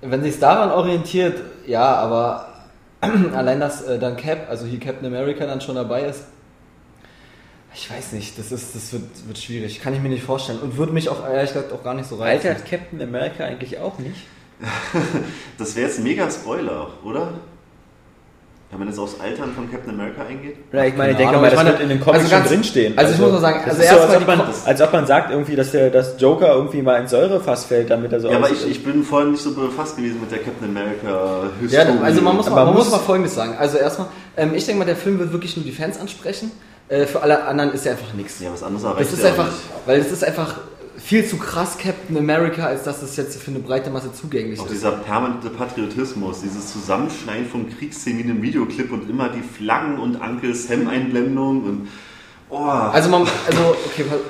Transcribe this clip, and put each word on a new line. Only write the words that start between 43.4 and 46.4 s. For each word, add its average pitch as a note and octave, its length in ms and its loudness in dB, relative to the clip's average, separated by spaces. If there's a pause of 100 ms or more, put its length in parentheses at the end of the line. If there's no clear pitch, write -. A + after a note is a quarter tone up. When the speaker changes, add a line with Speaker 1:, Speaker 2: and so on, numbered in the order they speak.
Speaker 1:
für C#3+ 100 -10
eine C3+ 100 -6
breite C3 280 -2
Masse B2+ 240 -8
zugänglich A2+ 480 -6
Speaker 3:
Auch F#2 60 -8
Speaker 1:
ist. A2+ 80 -6
Speaker 3:
dieser G#2 180 0
permanente A2+ 560 -4
Patriotismus, A2 920 -6